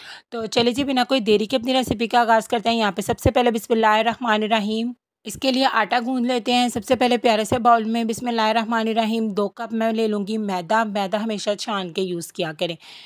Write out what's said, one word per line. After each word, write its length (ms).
तो 160
चलिए 260
जी, 120
बिना 200
कोई 160
देरी 240
के 120
अपनी 160
रेसिपी 340
का 140
आगाज़ 260
करते 220
हैं। 80
यहाँ 140
पे 120
सबसे 280
पहले 200
बिस्मिल्लाहिर्रहमानिर्रहीम, 1400
इसके 260
लिए 140
आटा 360
गूंद 240
लेते 280
हैं। 160
सबसे 260
पहले 240
प्यारे 260
से 140
बाउल 260
में 220
बिस्मिल्लाहिर्रहमानिर्रहीम 1200
दो 180
कप 240
मैं 200
ले 140
लूँगी 320
मैदा। 460
मैदा 320
हमेशा 380
छान 360
के 100
यूज़ 320
किया 200
करें। 220